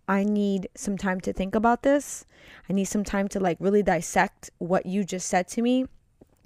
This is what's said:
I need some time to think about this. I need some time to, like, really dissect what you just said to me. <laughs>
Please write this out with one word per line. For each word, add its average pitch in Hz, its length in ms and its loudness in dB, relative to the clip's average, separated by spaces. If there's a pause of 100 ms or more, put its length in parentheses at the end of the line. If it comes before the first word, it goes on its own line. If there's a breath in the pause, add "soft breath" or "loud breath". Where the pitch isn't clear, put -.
I 196 160 2
need 202 520 0
some 196 220 -6
time 185 240 -2
to 202 120 -4
think 190 220 -4
about 233 280 2
this. 277 420 0 (440 loud breath)
I 175 40 0
need 196 120 2
some 208 180 -2
time 202 260 -2
to, 202 100 -4
like, 185 200 0
really 202 240 4
dissect 180 720 0
what 180 280 0
you 196 180 -2
just 185 240 -6
said 180 220 0
to - 120 -4
me. 254 280 2
<laughs> - 60 -20 (500)